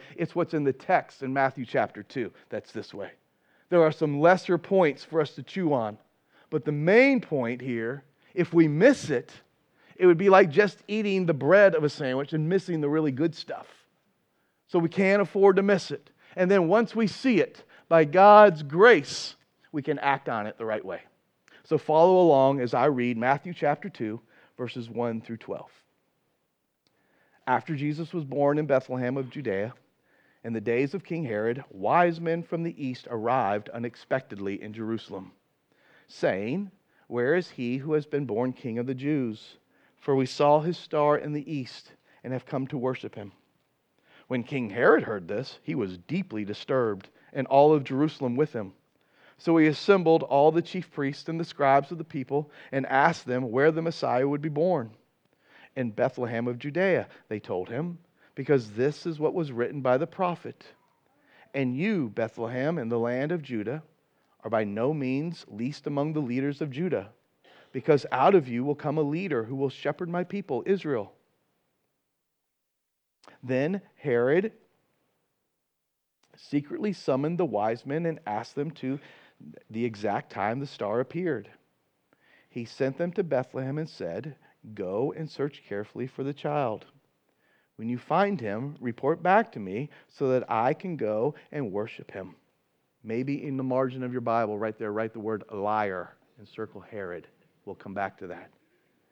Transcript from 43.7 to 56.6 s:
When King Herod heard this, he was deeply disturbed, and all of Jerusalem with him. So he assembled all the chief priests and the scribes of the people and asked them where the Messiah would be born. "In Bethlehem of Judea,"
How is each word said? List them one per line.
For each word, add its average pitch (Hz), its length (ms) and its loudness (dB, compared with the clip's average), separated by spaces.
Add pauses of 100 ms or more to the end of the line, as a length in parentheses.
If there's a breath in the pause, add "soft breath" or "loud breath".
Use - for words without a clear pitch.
When 123 160 -4
King 120 280 -6
Herod 165 320 4
heard 107 240 -8
this, 107 340 -8
he 165 140 -6
was 92 240 -4
deeply 123 460 -6
disturbed, 107 640 -4 (240 soft breath)
and 135 140 -4
all 143 260 6
of 147 100 2
Jerusalem 135 520 -2
with 151 180 0
him. 101 200 -8 (640 soft breath)
So 165 200 2
he 156 100 8
assembled 165 560 4
all 143 280 4
the 165 100 0
chief 175 300 -10
priests 165 380 -6
and 165 100 -6
the 165 60 -6
scribes 143 460 2
of 175 60 -8
the 160 60 -10
people 147 480 -6 (200 loud breath)
and 135 160 -2
asked 147 380 2
them 123 260 -4
where 139 200 4
the 160 100 -4
Messiah 135 460 -2
would 143 140 -4
be 156 80 -6
born. 147 420 -2 (840 soft breath)
"In 123 160 -4
Bethlehem 120 560 -4
of 123 100 -4
Judea," 147 500 -2 (200 soft breath)